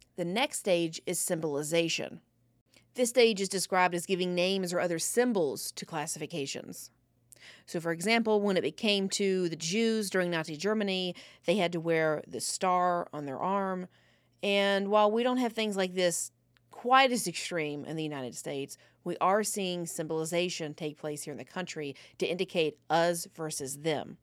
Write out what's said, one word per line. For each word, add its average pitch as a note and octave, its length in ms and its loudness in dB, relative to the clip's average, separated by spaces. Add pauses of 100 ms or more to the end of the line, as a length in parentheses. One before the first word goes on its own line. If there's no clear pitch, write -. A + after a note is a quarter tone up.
(160)
The F3 100 -4
next A3+ 340 -2
stage E3+ 460 0
is F3 140 -2
symbolization. D#3+ 1040 -2 (760)
This A#3+ 140 2
stage A3+ 320 4
is F#3+ 80 -2
described F3+ 440 2
as F3 120 -4
giving F3+ 280 0
names F#3 380 0
or F3+ 80 0
other F3 200 0
symbols G3+ 760 0
to - 120 -12
classifications. - 1080 -8 (720)
So, F3 160 -6
for E3+ 100 -2
example, G#3+ 500 2
when G3+ 140 2
it D3+ 220 0
came G3 320 2
to F#3+ 400 2
the D#3+ 80 -4
Jews G#3+ 520 0
during F3+ 220 2
Nazi D#3+ 240 -2
Germany, F#3 580 0 (320)
they E3+ 120 4
had F3 160 2
to F3 80 -2
wear D#3+ 440 2
the - 140 -10
star F3+ 720 2
on D3 140 -6
their C3+ 120 -6
arm. F#3 500 -2 (540)
And G3 460 2
while G#3 240 6
we A#3 120 2
don't B3+ 140 2
have A#3+ 140 0
things A3 240 -2
like F#3 180 0
this F3+ 380 0 (400)
quite C4 400 4
as A3 160 0
extreme D3+ 560 -4
in D#3+ 140 -6
the D#3 60 -4
United C#3 300 -6
States, C#3 440 -8 (260)
we F3 140 -4
are G3 260 4
seeing F3+ 420 -2
symbolization D#3+ 880 -2
take D3+ 240 -8
place D3+ 260 -8
here D3+ 100 -10
in C3 40 -10
the A2 60 -10
country D#3 520 -8 (220)
to F3 80 0
indicate E3+ 520 0 (120)
us E3+ 460 2
versus D3+ 440 -8
them. C#3+ 440 -4